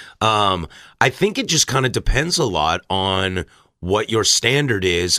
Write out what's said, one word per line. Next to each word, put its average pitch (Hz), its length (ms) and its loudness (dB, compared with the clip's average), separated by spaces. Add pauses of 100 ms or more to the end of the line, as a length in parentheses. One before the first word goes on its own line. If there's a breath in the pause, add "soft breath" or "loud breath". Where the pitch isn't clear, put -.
(220 loud breath)
Um, 101 460 2 (340 loud breath)
I 127 80 4
think 202 280 -2
it 262 100 -4
just 160 200 0
kinda 131 220 0
depends 131 480 0
a 160 80 0
lot 82 340 0 (100)
on 95 540 -2 (380 soft breath)
what 104 280 0
your 110 140 0
standard 120 600 2
is 87 340 0